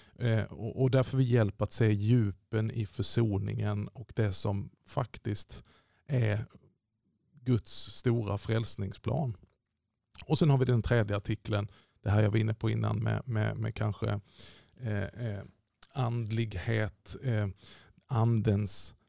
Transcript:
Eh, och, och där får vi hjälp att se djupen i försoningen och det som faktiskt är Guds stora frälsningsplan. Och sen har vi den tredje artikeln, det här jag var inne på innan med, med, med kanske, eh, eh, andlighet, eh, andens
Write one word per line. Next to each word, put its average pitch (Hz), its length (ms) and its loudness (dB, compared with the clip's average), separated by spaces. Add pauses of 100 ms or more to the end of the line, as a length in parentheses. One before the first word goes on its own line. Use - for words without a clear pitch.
(200)
Eh, 113 240 2
och, - 380 -6
och 131 100 4
där 131 120 4
får - 140 -4
vi 131 60 6
hjälp 117 380 4
att 104 100 0
se 110 200 4
djupen 110 800 2
i 113 140 -2
försoningen 104 1000 0
och - 280 -16
det 104 180 0
som 98 360 -4 (160)
faktiskt - 800 -6 (440)
är 110 380 0 (880)
Guds 120 380 0
stora 113 640 -2
frälsningsplan. 113 1000 -4 (880)
Och 151 120 2
sen 165 120 6
har 139 80 6
vi 127 80 2
den 120 160 4
tredje 104 360 2
artikeln, 104 500 -4 (340)
det - 80 -2
här 104 140 4
jag 101 80 4
var 107 60 2
inne 110 160 2
på 110 160 -4
innan 110 300 0
med, 110 260 -2
med, 107 320 -2
med 110 180 -4
kanske, 107 440 -2 (600)
eh, 104 240 -4
eh, 104 400 -8 (500)
andlighet, 113 1300 -2
eh, 107 240 0 (600)
andens 110 880 0 (120)